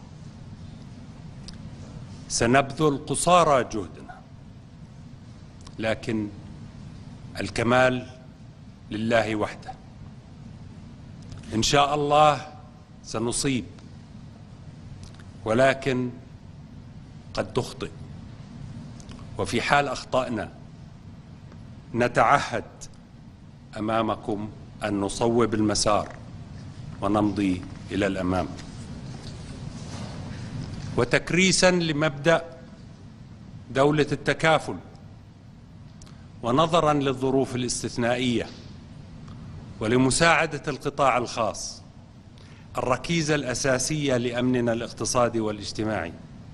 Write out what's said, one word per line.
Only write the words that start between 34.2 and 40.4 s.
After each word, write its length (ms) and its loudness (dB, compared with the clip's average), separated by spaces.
ونظراً 500 6
للظروف 640 2
الاستثنائية 920 0
ولمساعدة 880 4